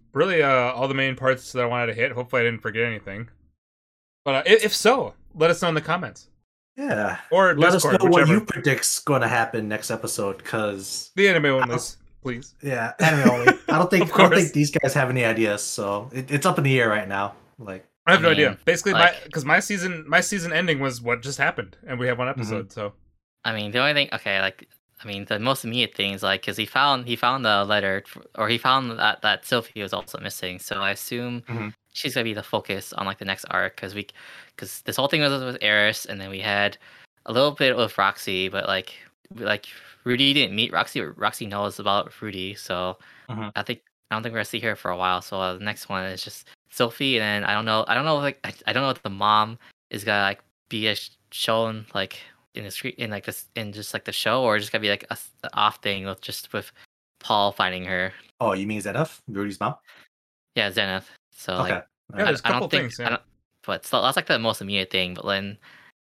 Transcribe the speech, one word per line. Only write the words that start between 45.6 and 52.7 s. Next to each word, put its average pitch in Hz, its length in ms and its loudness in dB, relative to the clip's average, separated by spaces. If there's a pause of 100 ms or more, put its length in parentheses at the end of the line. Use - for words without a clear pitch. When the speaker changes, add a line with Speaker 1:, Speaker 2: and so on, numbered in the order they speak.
Speaker 3:
next 104 240 -8
one 95 160 -4
is 92 180 -8
just - 240 -16 (220)
Sylphie, 127 500 0
and 104 240 0
then - 60 0
I 101 60 0
don't 107 100 -2
know, 110 220 2
I - 80 0
don't 135 100 0
know, 156 120 2
like, 143 260 -4
I, 98 100 -10 (140)
I 110 60 0
don't 127 100 0
know 135 80 0
if 123 120 -10
the 110 60 -8
mom 107 480 2 (320)
is 104 160 -10
gonna, 104 160 2
like, 98 200 0 (280)
be 110 180 -4
a 104 80 0
sh-, - 140 -10 (220)
shown, 110 600 -2
like, 95 260 -6 (340)
in 110 120 -12
the 92 60 -14